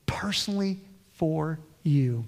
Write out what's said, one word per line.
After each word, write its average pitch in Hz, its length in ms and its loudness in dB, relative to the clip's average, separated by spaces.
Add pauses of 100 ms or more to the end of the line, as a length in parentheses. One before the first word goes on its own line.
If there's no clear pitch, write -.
personally 196 760 -2 (320)
for 156 480 -2 (240)
you. 127 440 4